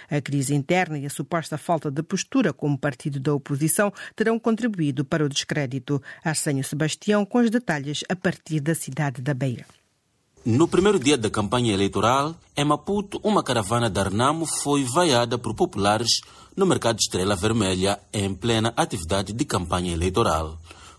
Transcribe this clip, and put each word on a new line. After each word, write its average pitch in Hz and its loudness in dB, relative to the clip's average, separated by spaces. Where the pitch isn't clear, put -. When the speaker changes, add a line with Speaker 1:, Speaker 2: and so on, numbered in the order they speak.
Speaker 1:
A 151 0
crise 139 -2
interna 156 0
e 135 -6
a 143 -6
suposta 156 -4
falta 156 -2
de 151 -2
postura 190 0
como 143 0
partido 143 -4
da 143 0
oposição 151 0
terão 226 2
contribuído 202 0
para 156 0
o 147 2
descrédito. 139 -4
Arsenio 143 -2
Sebastião 160 0
com 220 0
os 233 4
detalhes 151 -2
a 185 -2
partir 160 -2
da 151 0
cidade 139 -4
da 139 -2
Beira. 131 -4
Speaker 2:
No 123 4
primeiro 185 4
dia 143 4
da 107 -2
campanha 110 0
eleitoral, 104 2
em 143 0
Maputo, 196 -2
uma 180 2
caravana 117 0
da 95 0
Renamo 131 0
foi 143 0
vaiada 123 2
por 107 -6
populares 110 2
no 190 4
mercado 117 2
Estrela 98 0
Vermelha, 98 0
em 98 -2
plena 113 0
atividade 98 -2
de 117 -2
campanha 90 -2
eleitoral. 82 0